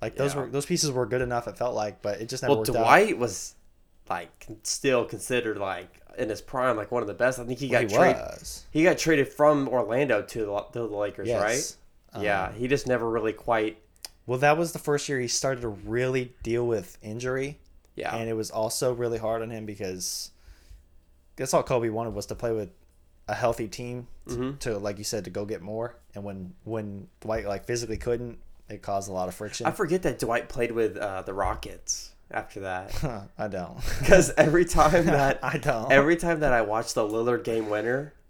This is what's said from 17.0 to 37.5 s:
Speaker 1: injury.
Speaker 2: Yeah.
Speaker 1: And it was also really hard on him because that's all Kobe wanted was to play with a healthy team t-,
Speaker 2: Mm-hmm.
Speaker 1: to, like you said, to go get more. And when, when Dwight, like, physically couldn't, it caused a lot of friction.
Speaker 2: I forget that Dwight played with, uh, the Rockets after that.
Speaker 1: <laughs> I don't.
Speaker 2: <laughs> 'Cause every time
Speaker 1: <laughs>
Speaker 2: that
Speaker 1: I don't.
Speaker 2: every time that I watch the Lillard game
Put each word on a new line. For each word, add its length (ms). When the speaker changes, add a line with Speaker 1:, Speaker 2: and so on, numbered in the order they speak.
Speaker 1:
injury. 580
Speaker 2:
Yeah. 200
Speaker 1:
And 140
it 40
was 180
also 420
really 240
hard 240
on 100
him 140
because 680
that's 160
all 100
Kobe 260
wanted 240
was 140
to 80
play 160
with 180
a 60
healthy 340
team 400
t-, 80
Speaker 2:
Mm-hmm. 240
Speaker 1:
to, 200
like 180
you 60
said, 220
to 40
go 160
get 160
more. 340
And 100
when, 300
when 420
Dwight, 240
like, 200
physically 320
couldn't, 420
it 120
caused 280
a 40
lot 160
of 60
friction. 320
Speaker 2:
I 40
forget 320
that 160
Dwight 300
played 220
with, 260
uh, 240
the 120
Rockets 760
after 320
that. 300
Speaker 1:
<laughs> 60
I 100
don't. 340
Speaker 2:
<laughs> 240
'Cause 320
every 280
time 400
Speaker 1:
<laughs> 120
Speaker 2:
that 260
Speaker 1:
I 140
don't. 340
Speaker 2:
every 260
time 240
that 120
I 100
watch 300
the 140
Lillard 380
game 240